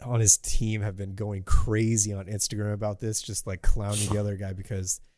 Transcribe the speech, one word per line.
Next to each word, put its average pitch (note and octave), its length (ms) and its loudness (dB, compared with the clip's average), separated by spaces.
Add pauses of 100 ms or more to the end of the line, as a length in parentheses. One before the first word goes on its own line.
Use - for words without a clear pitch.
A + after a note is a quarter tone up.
on A#2+ 180 0
his G#2+ 180 6
team A2 420 0
have G2+ 160 -4
been G2 180 -8
going G2+ 300 -6
crazy A2 680 2
on F#2+ 120 -8
Instagram G#2 460 -2
about G#2 260 -4
this, A2 220 -4
just, - 260 -6
like, F#2+ 160 -8
clowning G#2 460 2
the G#2 100 0
other G#2 180 -2
guy, F#2+ 180 -8
because F#2+ 460 -6 (180)